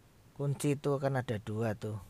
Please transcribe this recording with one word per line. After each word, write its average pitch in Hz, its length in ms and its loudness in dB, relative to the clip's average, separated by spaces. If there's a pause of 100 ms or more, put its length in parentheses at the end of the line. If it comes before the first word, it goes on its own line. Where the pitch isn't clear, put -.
(360)
kunci 143 400 0
itu 143 240 2
kan 135 160 2
ada 123 240 0
dua 110 320 0
tuh. 107 240 -4 (140)